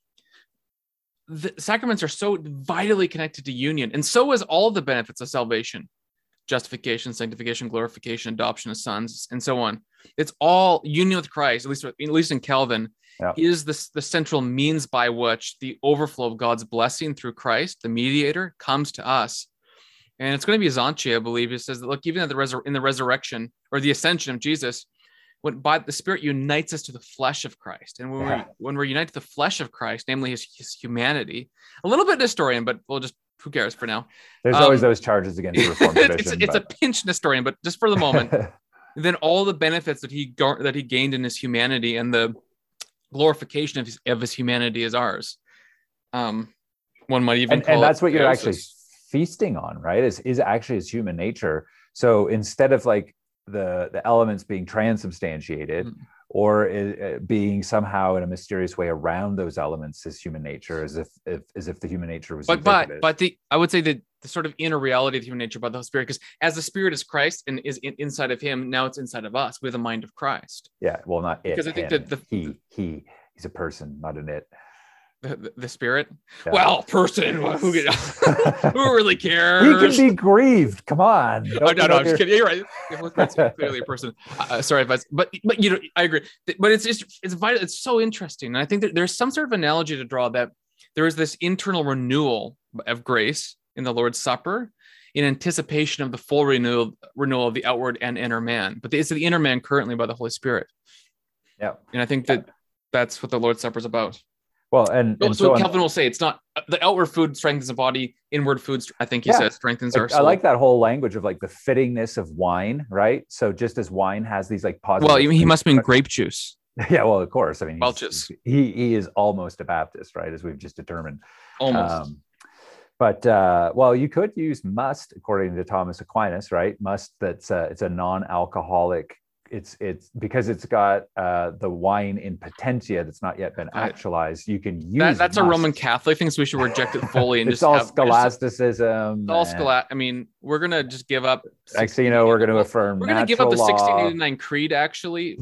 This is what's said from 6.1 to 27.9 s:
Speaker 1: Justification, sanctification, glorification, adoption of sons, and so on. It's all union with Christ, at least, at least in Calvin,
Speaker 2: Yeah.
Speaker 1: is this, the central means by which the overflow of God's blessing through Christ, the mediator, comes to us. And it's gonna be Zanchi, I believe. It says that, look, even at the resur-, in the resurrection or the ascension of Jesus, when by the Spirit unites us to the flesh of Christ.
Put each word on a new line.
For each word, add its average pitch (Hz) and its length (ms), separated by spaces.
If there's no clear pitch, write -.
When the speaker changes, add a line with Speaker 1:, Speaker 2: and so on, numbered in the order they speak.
Speaker 1:
Justification, 123 640
sanctification, 117 540
glorification, 113 680
adoption 113 380
of 113 60
sons, 113 540
and 123 100
so 127 180
on. 110 220
It's 151 220
all 180 460
union 180 320
with 151 120
Christ, 127 360
at 135 40
least, 139 160
at 123 140
least 156 320
in 135 80
Calvin, 120 500
Speaker 2:
Yeah. 90 180
Speaker 1:
is 165 280
this, 151 240
the 147 120
central 156 400
means 139 440
by 123 240
which 117 500
the 131 220
overflow 143 460
of 113 100
God's 117 260
blessing 123 520
through 120 180
Christ, 131 480
the 117 80
mediator, 143 720
comes 143 340
to - 140
us. 123 400
And 135 140
it's 139 120
gonna 214 140
be 190 80
Zanchi, 131 480
I 117 40
believe. 117 320
It 123 80
says 127 220
that, 123 60
look, 139 180
even 165 160
at 156 80
the 135 60
resur-, 131 300
in 143 80
the 135 80
resurrection 127 680
or 139 80
the 143 120
ascension 160 420
of 120 60
Jesus, 143 460
when 135 180
by 147 200
the 151 120
Spirit 185 320
unites 147 500
us 156 100
to - 80
the 123 100
flesh 131 440
of - 140
Christ. - 400